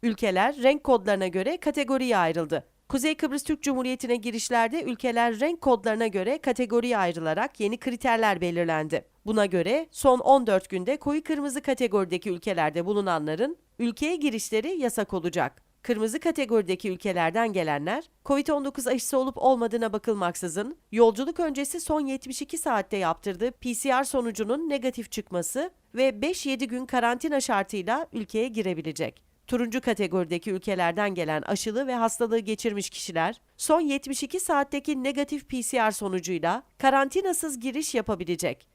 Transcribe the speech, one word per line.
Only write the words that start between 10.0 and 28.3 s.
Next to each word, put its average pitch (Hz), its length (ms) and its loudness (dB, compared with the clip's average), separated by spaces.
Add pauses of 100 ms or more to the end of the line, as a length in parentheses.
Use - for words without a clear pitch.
on 262 280 6
dört 190 220 2
günde 185 280 -2
koyu 302 260 -2
kırmızı 285 380 -4
kategorideki 202 680 0
ülkelerde 170 560 0
bulunanların 190 720 0 (220)
ülkeye 294 360 0
girişleri 277 600 -2
yasak 240 360 -2
olacak. 165 480 -2 (200)
Kırmızı 220 380 -2
kategorideki 220 680 0
ülkelerden 185 640 0
gelenler, 165 500 0 (220)
covid 277 220 2
on 285 180 0
dokuz 269 220 -6
aşısı 262 300 0
olup 262 200 -2
olmadığına 233 560 2
bakılmaksızın, 202 840 -2 (140)
yolculuk 226 480 4
öncesi 294 400 -2
son 311 200 0
yetmiş 269 420 -6
iki 302 160 -8
saatte 214 400 -2
yaptırdığı 185 540 -2
P 247 220 -6
C 254 260 0
R 277 40 2
sonucunun 247 680 -2
negatif 254 420 -4
çıkması 214 600 -4 (240)
ve 240 260 2
beş 339 240 -4
yedi 269 220 -2
gün 247 180 -6
karantina 254 560 0
şartıyla 214 720 -2
ülkeye 220 340 -2